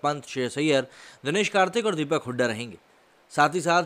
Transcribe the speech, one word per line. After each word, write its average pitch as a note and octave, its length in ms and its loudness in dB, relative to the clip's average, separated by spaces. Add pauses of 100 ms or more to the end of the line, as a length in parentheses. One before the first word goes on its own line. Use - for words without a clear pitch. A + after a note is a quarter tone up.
पंत, D3 240 -2
श्रेयस B2 300 -4
अय्यर, C#3 300 2 (380)
दिनेश G3 240 0
कार्तिक F#3+ 360 2
और G#3 100 0
दीपक D3+ 280 -2
हुड्डा B2 220 0
रहेंगे। A2+ 320 -6 (540)
साथ D3 240 2
ही F#3 60 -2
साथ E3+ 240 2